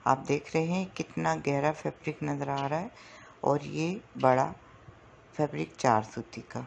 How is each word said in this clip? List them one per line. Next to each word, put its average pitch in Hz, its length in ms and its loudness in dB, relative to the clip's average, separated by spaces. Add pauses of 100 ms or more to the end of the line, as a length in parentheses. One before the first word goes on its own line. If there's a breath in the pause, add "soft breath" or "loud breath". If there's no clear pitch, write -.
आप 131 120 6
देख - 380 -2
रहे 160 80 4
हैं 185 260 -2
कितना 160 440 -2
गहरा 147 380 2
फैब्रिक 151 500 -6
नज़र 143 260 -4
आ 139 180 -2
रहा 151 120 -2
है 202 120 -6 (540 loud breath)
और 143 180 4
ये 156 380 -4 (180)
बड़ा 131 360 4 (800)
फैब्रिक 147 420 -4
चार 113 280 4
सूती - 360 -12
का। 120 260 -10